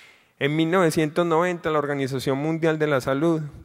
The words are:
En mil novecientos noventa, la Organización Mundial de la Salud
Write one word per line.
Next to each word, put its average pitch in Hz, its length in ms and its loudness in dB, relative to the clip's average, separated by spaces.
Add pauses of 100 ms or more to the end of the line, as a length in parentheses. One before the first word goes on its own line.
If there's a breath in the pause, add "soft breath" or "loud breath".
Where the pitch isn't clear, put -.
(400 loud breath)
En 143 160 0
mil 160 120 2
novecientos 165 560 2
noventa, 170 460 0
la 156 80 2
Organización 139 600 -2
Mundial 160 380 0
de 151 120 0
la 139 120 2
Salud 156 420 0 (220)